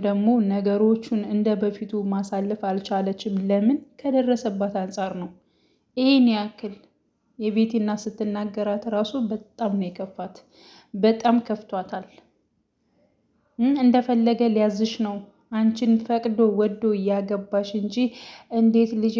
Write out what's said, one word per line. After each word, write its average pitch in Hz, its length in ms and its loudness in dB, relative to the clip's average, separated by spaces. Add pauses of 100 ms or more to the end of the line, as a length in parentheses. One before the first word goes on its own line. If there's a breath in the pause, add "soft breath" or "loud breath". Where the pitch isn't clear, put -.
ደግሞ 202 260 2 (180)
ነገሮቹን 202 800 0
እንደ 208 300 0
በፊቱ 202 500 -4
ማሳለፍ 196 580 -4
አልቻለችም። 196 800 -4
ለምን? 202 360 2 (200)
ከደረሰባት 233 800 -2
አንጻር 190 400 -6
ነው። 180 140 -10 (680)
ይሄን 262 300 6
ያክል 214 460 -4 (680)
የቤቲ 220 360 2
እናት 208 260 -2
ስትናገራት 208 840 -4
ራሱ 214 240 -2 (160)
በጣም 214 460 -6
ነው 190 120 0
የከፋት፣ 185 500 -12 (580 loud breath)
በጣም 226 480 2
ከፍቷታል። 196 680 -8 (1700)
እንደፈለገ 240 680 4
ሊያዝሽ 214 520 2
ነው 208 160 -2 (360)
አንቺን 220 400 2 (100)
ፈቅዶ 233 380 -2 (140)
ወዶ 208 280 0 (120)
እያገባሽ 202 800 -2
እንጂ 208 220 -4 (560 loud breath)
እንዴት 226 440 4
ልጄ 220 240 0